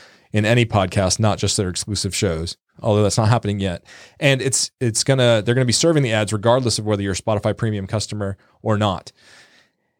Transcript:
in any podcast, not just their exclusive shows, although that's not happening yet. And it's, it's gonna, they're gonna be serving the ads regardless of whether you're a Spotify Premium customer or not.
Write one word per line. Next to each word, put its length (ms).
in 120
any 220
podcast, 540
not 180
just 180
their 120
exclusive 460
shows, 420
although 220
that's 120
not 120
happening 320
yet. 240
And 240
it's, 380
it's 240
gonna, 420
they're 80
gonna 120
be 60
serving 300
the 100
ads 200
regardless 480
of 40
whether 180
you're 100
a 40
Spotify 400
Premium 300
customer 500
or 160
not. 360